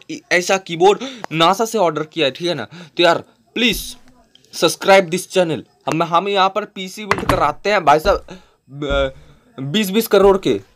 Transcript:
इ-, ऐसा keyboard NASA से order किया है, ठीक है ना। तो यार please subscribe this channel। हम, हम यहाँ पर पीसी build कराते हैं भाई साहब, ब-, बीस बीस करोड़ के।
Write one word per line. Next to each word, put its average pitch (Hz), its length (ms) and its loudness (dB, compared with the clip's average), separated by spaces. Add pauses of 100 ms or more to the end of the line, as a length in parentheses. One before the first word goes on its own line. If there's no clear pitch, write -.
इ-, 160 100 -12 (120)
ऐसा 180 280 0
keyboard 185 400 2 (340)
NASA 175 320 2
से 220 120 -4
order 160 260 0
किया 151 220 -4
है, 131 60 0
ठीक 165 160 -8
है 175 80 -2
ना। 117 120 -10 (300)
तो 170 60 2
यार 170 200 4 (320)
please 226 400 -2 (580)
subscribe 185 560 2
this 180 180 -6
channel। 165 320 0 (280)
हम, 160 160 -2
हम 170 240 0
यहाँ 196 220 2
पर 208 160 -6
पीसी 190 400 -14
build - 240 -4
कराते 156 420 -2
हैं 202 140 0
भाई 147 140 6
साहब, 180 260 0 (440)
ब-, 139 440 -4 (480)
बीस 185 280 -2
बीस 220 180 0
करोड़ 196 300 6
के। 131 220 -2 (160)